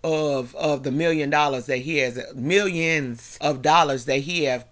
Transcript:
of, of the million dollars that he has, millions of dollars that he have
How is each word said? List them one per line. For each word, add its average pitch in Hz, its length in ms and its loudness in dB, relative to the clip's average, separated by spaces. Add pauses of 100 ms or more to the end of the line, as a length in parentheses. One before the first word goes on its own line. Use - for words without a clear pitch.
of, 147 520 -2
of 147 260 0
the 139 80 -4
million 151 400 0
dollars 143 380 0
that 131 100 0
he 147 200 -4
has, 123 220 0 (140)
millions 165 1040 0
of 147 220 0
dollars 147 440 4
that 135 160 0
he 160 240 -2
have 127 260 -2